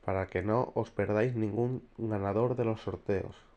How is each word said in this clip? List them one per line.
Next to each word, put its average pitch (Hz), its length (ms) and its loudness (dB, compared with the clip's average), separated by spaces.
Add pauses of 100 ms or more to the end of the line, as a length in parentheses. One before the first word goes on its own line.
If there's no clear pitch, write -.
para 95 240 0
que 92 140 -2
no 107 320 0
os 113 160 -2
perdáis 107 460 2
ningún 113 480 0 (140)
ganador 110 580 0
de 120 100 0
los 113 160 0
sorteos 98 540 -4 (220)